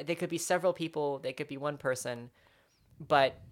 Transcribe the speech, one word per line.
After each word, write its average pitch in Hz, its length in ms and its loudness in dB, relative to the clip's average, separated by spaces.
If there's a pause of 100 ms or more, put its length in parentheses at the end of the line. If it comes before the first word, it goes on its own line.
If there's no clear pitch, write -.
They 165 100 0
could - 160 -4
be - 80 -2
several 180 340 2
people. 151 460 -2
They 131 140 -6
could 143 160 -8
be 139 80 -8
one 143 220 -4
person. 123 520 -4 (760)
But 135 320 6 (140)